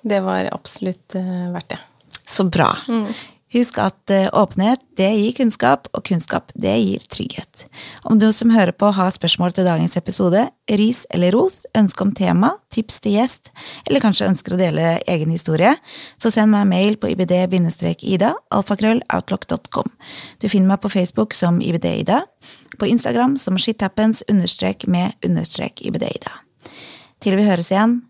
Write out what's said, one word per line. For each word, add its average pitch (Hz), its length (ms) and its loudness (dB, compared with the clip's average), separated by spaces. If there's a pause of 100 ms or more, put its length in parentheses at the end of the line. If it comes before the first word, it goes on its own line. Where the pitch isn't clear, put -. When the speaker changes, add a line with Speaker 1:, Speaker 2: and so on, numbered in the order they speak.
Speaker 1:
Det 202 160 0
var 185 300 -2
absolutt, - 600 -10
eh, 180 380 -4
verdt 175 160 -10
det. 175 100 -10 (480)
Speaker 2:
Så 190 240 0
bra. 165 220 2 (160)
Speaker 1:
Mm. 226 240 -2 (400)
Speaker 2:
Husk 240 260 0
at, 202 180 -2 (140)
eh, 196 220 2
åpenhet, 208 460 2 (160)
det 190 240 2
gir 214 140 0
kunnskap, - 600 2
og - 120 -8
kunnskap, - 520 -4
det - 140 -2 (160)
gir 135 220 -2
trygghet. - 560 -12 (400)
Om 220 140 4
du 220 140 6
som 226 180 2
hører 202 220 6
på 208 220 2
har 190 160 2
spørsmål 175 420 0
til 185 120 0
dagens 170 320 2
episode, 190 520 2 (220)
ris 214 400 2
eller 180 220 2
ros, 359 420 0
ønske 208 260 0
om 202 120 0
tema, 185 400 2 (180)
tips - 300 -4
til 208 140 -2
gjest, 240 360 0 (380)
eller 277 100 2
kanskje 208 300 2
ønsker 185 260 -2
å - 40 0
dele 165 500 0
egen 160 220 0
historie, 165 440 2 (420)
så 233 140 0
send 214 220 4
meg 208 100 4
en 202 60 4
mail 190 280 2
på 190 140 -4
I 175 60 0
B 185 80 0
D 180 240 2
bindestrek 170 560 -2
Ida, 190 280 2 (200)
alfakrøll 220 500 0 (100)
outlook - 360 -4
dot - 220 -6
com. - 200 -4 (480)
Du - 100 -6
finner 190 200 2
meg 196 120 0
på 208 100 -6
Facebook 202 440 -2
som 170 260 2
I - 120 -2
B 165 60 -2
D 170 240 -2
Ida, 262 200 0 (560)
på 202 100 -2
Instagram 240 480 2
som 190 200 -2
shithappens 220 720 0
understrek 190 580 0
med 180 260 0 (120)
understrek - 600 -4
I - 60 -4
B - 80 -6
D - 80 -4
Ida. - 240 -8 (920)
Til 196 160 0
vi 208 60 2
høres 185 300 2
igjen 226 380 2